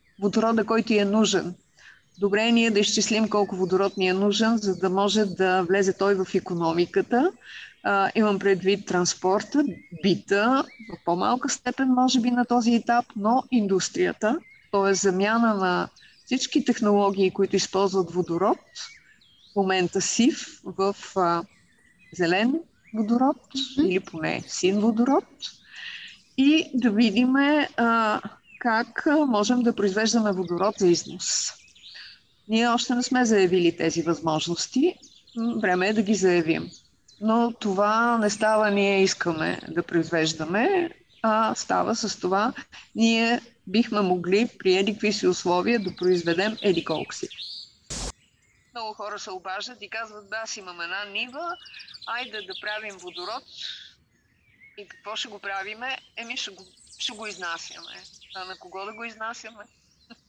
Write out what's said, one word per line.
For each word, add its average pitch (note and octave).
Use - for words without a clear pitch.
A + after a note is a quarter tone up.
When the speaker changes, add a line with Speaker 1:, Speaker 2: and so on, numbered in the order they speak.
Speaker 1:
водорода, A3
който A3+
е G#3
нужен. G3
Добре, G3+
ние A3+
да G#3
изчислим G#3+
колко G#3
водород F#3
ни F#3
е F#3
нужен, G#3
за G3+
да F3+
може G3+
да F#3
влезе F#3+
той G3
в F#3
икономиката. F3
А, G3
имам G#3
предвид G3
транспорта, F#3
бита, G#3
в F#3+
по-малка G#3
степен, C4
може B3+
би, A#3+
на A#3+
този A#3+
етап, A#3+
но A3
индустрията, G3
т.е. G3
замяна G#3
на F3+
всички -
технологии, G3+
които G3
използват F#3+
водород, F3
в -
момента F#3
сив, -
в, G3
а, E3+
зелен G3+
водород, A#3
Speaker 2:
Мгм. D4
Speaker 1:
или C4+
поне D#3+
син G3
водород, A#3+
и D4
да A#3+
видиме, B3+
а, A3+
как, A#3
а, D4
можем B3
да A#3
произвеждаме G#3+
водород F#3
за G3
износ. -
Ние A3+
още A#3+
не B3
сме B3+
заявили F#3
тези D#3+
възможности. E3
М, A#3
време F#3
е A3
да G#3+
ги G3+
заявим. E3+
Но A#3
това A3
не G#3
става, G#3+
ние G3
искаме E3+
да E3
произвеждаме, E3+
а A3
става F#3
с A3
това, G3
ние A3+
бихме G#3
могли F#3
при F#3
еди G3
какви G#3
си -
условия F3+
да F#3
произведем F3+
еди F3
колко D#3
си. -
Много A3
хора G#3
се G#3+
обаждат G3
и G3+
казват: G#3+
"Бе, G#3+
аз A3
имам F3+
една F#3
нива, B3
айде A3
да F#3
правим G#3+
водород." F3+
"И G#3
какво -
ще A#3+
го G#3
правиме?" G3+
"Еми, A#3
ще G#3+
го, F#3+
ще -
го G#3+
изнасяме." E3+
"А F#3
на F#3
кого F#3
да G#3+
го A3
изнасяме?" A3+